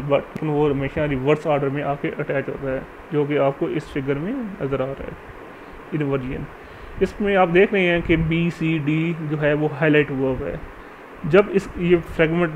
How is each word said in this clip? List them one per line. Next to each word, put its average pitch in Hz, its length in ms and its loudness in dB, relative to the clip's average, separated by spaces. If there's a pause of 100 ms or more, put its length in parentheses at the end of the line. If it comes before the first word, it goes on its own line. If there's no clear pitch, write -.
but - 340 0
वो 151 260 2
हमेशा 139 360 -2
reverse 147 420 2
order 139 220 2
में 143 140 -2
आके 143 260 -2
attach 139 400 -4
होता 135 220 -6
है, 131 100 -4 (320)
जो 147 120 2
कि 143 140 0
आपको 135 300 2
इस - 240 -4
figure 139 220 -2
में 170 180 -4
नज़र 185 480 -4
आ 131 40 0
रहा 139 180 -8
है, - 120 -10 (760)
इन्वर्जन। 139 520 -2 (560)
इसमें 202 340 0
आप 185 140 6
देख 180 240 6
रहे 190 100 2
हैं 170 180 2
कि 165 160 2
बी, 165 340 2
सी, 160 280 0
D 160 420 0
जो 151 160 -4
है 151 160 2
वो 151 200 2
highlight 151 380 4
हुआ 131 180 0
हुआ 127 180 -2
है। - 120 -6 (680)
जब 190 240 6
इस, - 180 2 (120)
ये 175 180 6
फ्रेगमेंट 165 580 2